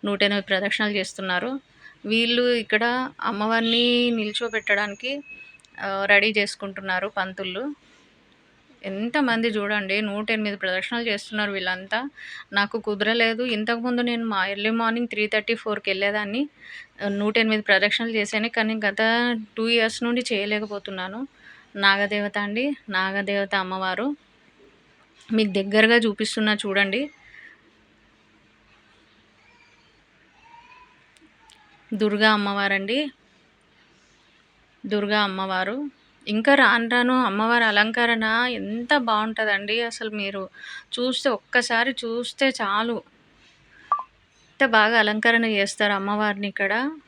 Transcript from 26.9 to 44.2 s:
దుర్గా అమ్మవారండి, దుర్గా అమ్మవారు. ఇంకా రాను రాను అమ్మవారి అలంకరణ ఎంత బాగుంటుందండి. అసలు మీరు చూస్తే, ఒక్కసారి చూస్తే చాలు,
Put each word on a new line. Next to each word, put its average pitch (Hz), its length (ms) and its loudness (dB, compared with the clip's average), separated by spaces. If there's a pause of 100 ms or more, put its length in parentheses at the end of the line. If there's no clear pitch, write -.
దుర్గా 208 380 4
అమ్మవారండి, 202 680 0 (1900)
దుర్గా 208 380 0
అమ్మవారు. 190 540 -2 (500)
ఇంకా 220 280 4
రాను 233 340 6
రాను 247 320 4
అమ్మవారి 226 440 2
అలంకరణ 220 600 2 (260)
ఎంత 220 460 -4
బాగుంటుందండి. 214 840 0
అసలు 226 280 -6
మీరు 196 320 -6 (500)
చూస్తే, 254 380 -2
ఒక్కసారి 240 640 2
చూస్తే 240 580 -2
చాలు, 220 460 0 (1500)